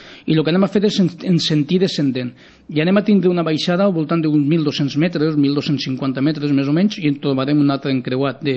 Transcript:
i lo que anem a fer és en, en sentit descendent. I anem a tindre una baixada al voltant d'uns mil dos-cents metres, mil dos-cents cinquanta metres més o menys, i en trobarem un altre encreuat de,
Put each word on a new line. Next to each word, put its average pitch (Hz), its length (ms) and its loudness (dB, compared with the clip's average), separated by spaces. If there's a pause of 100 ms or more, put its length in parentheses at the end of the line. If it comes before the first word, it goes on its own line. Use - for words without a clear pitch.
(280)
i 160 80 2
lo 156 80 2
que 156 80 0
anem 190 120 2
a 190 80 0
fer 208 160 2
és 202 160 0
en, 165 60 2 (180)
en 175 120 2
sentit 156 440 0
descendent. 131 500 -2 (380)
I 151 120 0
anem 190 160 4
a 202 80 -2
tindre 185 240 2
una 175 120 -2
baixada 175 400 0
al 202 120 2
voltant 160 280 -2
d'uns 151 240 2
mil 160 160 2
dos-cents 139 360 -2
metres, 160 400 0
mil 139 160 2
dos-cents 143 320 -2
cinquanta 131 360 -4
metres 147 320 -2
més 139 120 0
o 147 80 0
menys, 202 240 0
i 160 120 -2
en 139 120 -4
trobarem 139 360 0
un 143 120 2
altre 139 200 -2
encreuat 131 520 -2
de, 135 140 -2